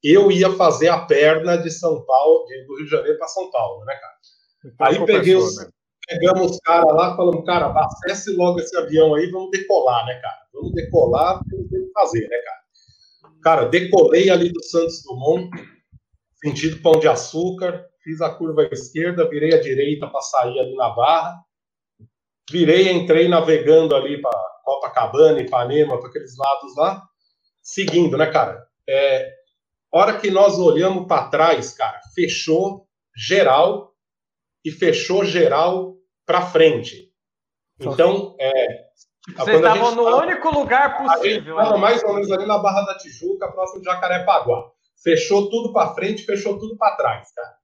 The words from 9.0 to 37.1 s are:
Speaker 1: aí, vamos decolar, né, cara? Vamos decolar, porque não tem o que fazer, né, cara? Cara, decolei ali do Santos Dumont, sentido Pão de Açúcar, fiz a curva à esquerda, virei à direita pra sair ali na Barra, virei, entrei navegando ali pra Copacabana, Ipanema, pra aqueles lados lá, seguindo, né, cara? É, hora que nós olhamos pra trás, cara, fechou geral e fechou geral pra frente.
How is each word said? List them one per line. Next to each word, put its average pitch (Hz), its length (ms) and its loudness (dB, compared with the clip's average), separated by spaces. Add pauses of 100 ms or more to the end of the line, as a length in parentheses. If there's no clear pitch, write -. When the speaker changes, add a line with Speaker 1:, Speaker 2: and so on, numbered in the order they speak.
Speaker 1:
aí, 175 160 -2
vamos 185 200 -10
decolar, 143 560 0
né, 127 160 -8
cara? - 160 -12 (160)
Vamos - 180 -10
decolar, 160 680 0
porque - 180 -12
não - 120 -12
tem - 120 -6
o - 60 -10
que - 60 -20
fazer, - 360 -2
né, 120 100 -6
cara? - 200 -12 (840)
Cara, 156 260 2
decolei 180 600 4
ali 175 220 2
do 170 100 -10
Santos 165 420 -4
Dumont, 151 460 -4 (920)
sentido 151 380 -6
Pão 165 200 4
de 156 80 2
Açúcar, 180 760 -4 (160)
fiz 160 180 -12
a 160 100 -2
curva 156 320 -4
à - 40 2
esquerda, 170 640 -4
virei 151 260 0
à 156 60 6
direita 143 460 -4
pra 135 140 -8
sair 127 380 -4
ali 127 180 -4
na 120 140 -2
Barra, 165 460 0 (1120)
virei, 175 400 4
entrei 170 380 2
navegando 156 680 4
ali 139 260 -2
pra 131 100 -4 (340)
Copacabana, 139 760 2
Ipanema, 139 580 0
pra - 100 -12
aqueles 127 280 -14
lados 139 400 -4
lá, 185 260 -2 (600)
seguindo, 170 540 0
né, 156 140 2
cara? - 360 -2 (220)
É, 135 420 0 (640)
hora 202 260 2
que 202 120 -2
nós 190 280 4
olhamos 180 480 2
pra 156 220 -2
trás, 156 460 0
cara, 110 260 -8 (140)
fechou 180 720 -4 (300)
geral 165 760 0 (720)
e 160 60 -8
fechou 185 540 -2
geral 180 720 0 (300)
pra 175 160 0
frente. 156 680 0 (720)